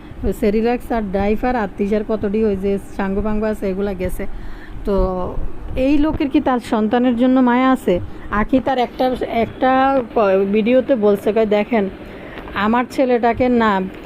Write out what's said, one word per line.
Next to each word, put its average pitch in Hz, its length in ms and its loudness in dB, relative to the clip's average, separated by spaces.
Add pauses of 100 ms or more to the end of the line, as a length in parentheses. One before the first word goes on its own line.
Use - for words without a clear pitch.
(240)
ওই 202 100 -2
সেরিল্যাক্স 226 580 0
আর 233 100 0 (100)
ডাইপার 208 440 0
আর 214 120 -2 (100)
তিশার 208 300 0
কতটি 214 380 0
ওই 202 100 0
যে 196 220 -2 (200)
সাঙ্গু 196 240 -2
পাঙ্গু 214 240 -2
আছে, 214 240 -4
এগুলা 196 240 -4
গেছে। 180 320 -4 (600)
তো 185 500 0 (400)
এই 269 220 2
লোকের 294 320 2
কি 294 120 2
তার 254 180 0
সন্তানের 233 580 0
জন্য 254 220 4
মায়া 254 320 4
আছে? 220 280 2 (320)
আখি 214 340 2
তার 269 120 0
একটা, 254 440 0
একটা 262 800 2 (140)
ক-, 196 360 4
ভিডিওতে 247 440 4
বলছে, 208 380 2
কয়, 226 120 2
"দেখেন, 208 440 0 (640)
আমার 214 380 0
ছেলেটাকে 247 580 2
না 220 320 4 (240)